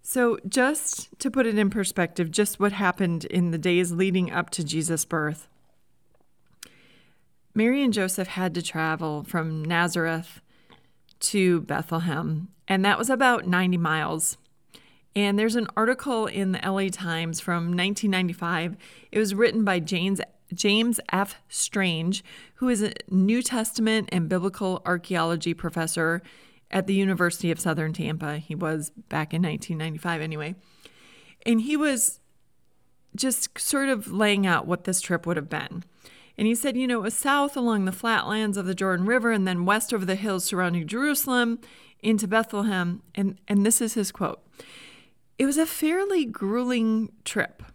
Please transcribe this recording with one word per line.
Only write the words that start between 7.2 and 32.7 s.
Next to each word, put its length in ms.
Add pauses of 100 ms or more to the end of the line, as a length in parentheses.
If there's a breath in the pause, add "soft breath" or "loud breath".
Mary 280
and 100
Joseph 360
had 260
to 80
travel 600
from 400
Nazareth 760 (800 soft breath)
to 400
Bethlehem, 880 (180)
and 180
that 140
was 120
about 360
ninety 300
miles. 640 (760 soft breath)
And 240
there's 180
an 200
article 500
in 260
the 120
L 160
A 80
Times 500
from 340
nineteen 380
ninety-five. 680 (360 loud breath)
It 60
was 160
written 300
by 140
James, 420 (340)
James 440 (140)
F. 240 (120)
Strange, 760 (300 loud breath)
who 160
is 120
a 120 (160)
New 320
Testament 680
and 180
biblical 580
archaeology 680
professor 680 (480 loud breath)
at 160
the 80
University 560
of 100
Southern 320
Tampa. 460
He 160
was 360 (200)
back 240
in 80
nineteen 340
ninety-five 460
anyway. 320 (880 loud breath)
And 160
he 160
was 440 (920)